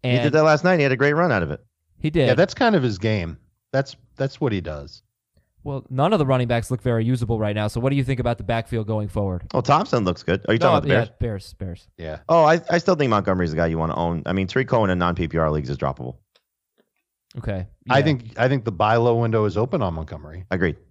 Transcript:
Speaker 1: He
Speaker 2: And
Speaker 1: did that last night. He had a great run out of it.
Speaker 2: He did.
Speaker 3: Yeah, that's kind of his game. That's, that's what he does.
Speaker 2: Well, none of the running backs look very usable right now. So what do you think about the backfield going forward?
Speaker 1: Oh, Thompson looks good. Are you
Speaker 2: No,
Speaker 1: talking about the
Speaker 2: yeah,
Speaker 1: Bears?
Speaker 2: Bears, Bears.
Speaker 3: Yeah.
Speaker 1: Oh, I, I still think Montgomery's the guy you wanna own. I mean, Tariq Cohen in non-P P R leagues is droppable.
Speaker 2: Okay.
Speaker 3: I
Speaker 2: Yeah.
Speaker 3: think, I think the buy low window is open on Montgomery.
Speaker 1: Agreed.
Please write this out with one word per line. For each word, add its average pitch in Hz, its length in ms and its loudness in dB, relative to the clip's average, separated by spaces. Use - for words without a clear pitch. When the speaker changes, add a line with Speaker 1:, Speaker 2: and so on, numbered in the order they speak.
Speaker 1:
He 127 60 -2
Speaker 2:
And 123 120 2
Speaker 1:
did 139 120 2
that 156 100 6
last 151 180 4
night. 180 140 4
He 147 80 4
had 131 80 2
a 131 40 0
great 143 180 2
run 165 180 2
out 98 100 2
of 76 80 -4
it. 73 80 -6
Speaker 2:
He 151 120 -2
did. 151 180 2
Speaker 3:
Yeah, 123 60 4
that's 175 200 2
kind 226 220 2
of 135 80 2
his 104 140 -2
game. 92 380 -2
That's, 135 240 -2
that's - 260 -6
what 131 120 0
he 98 80 -2
does. 76 420 -12
Speaker 2:
Well, 139 280 -10
none 143 240 0
of 196 40 2
the 151 60 2
running 127 240 0
backs 117 220 -2
look 127 100 -4
very 113 240 0
usable 117 340 -2
right 104 160 -2
now. 104 140 -2
So 113 120 -6
what 131 100 0
do 139 60 0
you 139 60 0
think 127 160 -4
about 120 200 -2
the 98 60 -12
backfield 113 420 -4
going 107 220 -4
forward? 95 340 -4
Speaker 1:
Oh, - 80 0
Thompson 143 460 2
looks 90 160 -2
good. 95 260 -2
Are 110 60 4
you 117 40 2
Speaker 2:
No, - 120 2
Speaker 1:
talking - 80 4
about 147 60 -2
the 147 40 -4
Speaker 2:
yeah, 139 60 2
Speaker 1:
Bears? 107 140 -12
Speaker 2:
Bears, 107 400 -8
Bears. 90 300 -12
Speaker 3:
Yeah. 78 220 -10
Speaker 1:
Oh, 165 140 6
I, 160 260 4
I 190 80 2
still 180 160 2
think 143 160 0
Montgomery's 92 400 2
the 78 80 -4
guy 85 80 2
you 82 100 0
wanna 82 180 -2
own. 85 300 -2
I 87 80 -4
mean, 95 140 -2
Tariq 127 220 -2
Cohen 110 200 2
in 92 100 0
non-P 87 300 0
P 80 80 -6
R 78 140 2
leagues 76 180 -2
is 71 80 -4
droppable. 65 400 -6
Speaker 2:
Okay. 95 280 -6
Speaker 3:
I 127 100 4
Speaker 2:
Yeah. 139 60 4
Speaker 3:
think, 131 340 -2
I 123 100 2
think 131 160 0
the 110 80 -2
buy 104 240 2
low 117 200 4
window 113 280 0
is 92 120 -2
open 127 260 -2
on 90 120 -2
Montgomery. 80 560 -12
Speaker 1:
Agreed. 87 260 0